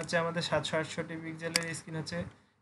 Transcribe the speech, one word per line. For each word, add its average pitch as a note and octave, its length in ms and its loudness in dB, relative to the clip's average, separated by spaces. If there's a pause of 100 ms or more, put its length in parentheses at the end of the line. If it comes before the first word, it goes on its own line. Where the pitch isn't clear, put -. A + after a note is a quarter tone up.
হচ্ছে E3 180 4
আমাদের E3 240 2
সাতশো D3+ 340 2
আটষট্টি D#3+ 400 -2
পিক্সেলের E3 580 -2
screen D#3+ 220 -6
হচ্ছে E3+ 280 -2 (380)